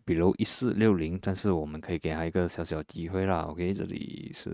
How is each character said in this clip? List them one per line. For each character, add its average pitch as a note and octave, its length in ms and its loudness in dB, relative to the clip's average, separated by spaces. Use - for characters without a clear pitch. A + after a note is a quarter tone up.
below F2 340 4
一 E3+ 60 2
四 - 280 0
六 G#2+ 220 6
零， E2+ 260 0
但 G2 140 0
是 G2 180 2
我 D#2 120 2
们 D2+ 160 -8
可 F2+ 120 -6
以 E2 60 0
给 D#2+ 140 -2
它 D#2+ 120 -2
一 D#2+ 60 -2
个 F2 180 2
小 E2 160 -6
小 D#2 200 -4
机 E2+ 240 -8
会 F#2+ 180 0
啦。 E2+ 160 2
OK， F2 300 -2
这 G2 120 -2
里 - 480 -8
是 - 220 -8